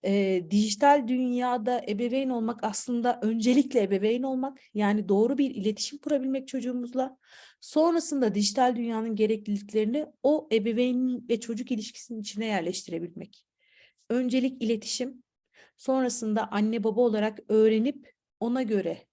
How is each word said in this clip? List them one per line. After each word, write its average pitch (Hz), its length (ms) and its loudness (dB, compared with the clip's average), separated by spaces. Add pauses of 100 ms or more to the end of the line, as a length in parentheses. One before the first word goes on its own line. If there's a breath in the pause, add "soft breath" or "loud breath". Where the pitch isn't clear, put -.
e, 196 460 2
dijital 220 580 4
dünyada 247 800 0
ebeveyn 240 400 -2
olmak 233 360 -4
aslında 240 580 -2
öncelikle 233 600 2
ebeveyn 202 400 0
olmak, 269 360 -4 (160 loud breath)
yani 208 340 0
doğru 226 300 4
bir 277 120 2
iletişim 214 480 -4
kurabilmek 262 500 -2
çocuğumuzla, 247 720 -4 (420 loud breath)
sonrasında 302 760 2
dijital 214 420 2
dünyanın 226 400 -2
gerekliliklerini 214 920 0 (160)
o 302 300 2
ebeveyn 247 760 0
ve 226 120 0
çocuk 226 300 -6
ilişkisinin 220 500 -6
içine 208 260 -6
yerleştirebilmek. 175 1000 -6 (640 soft breath)
Öncelik 254 520 0
iletişim, 233 600 -4 (540 soft breath)
sonrasında 233 760 -2
anne 214 320 0
baba 220 160 0
olarak 214 380 2 (100)
öğrenip 220 640 4 (280)
ona 240 220 -2
göre 196 360 0 (140)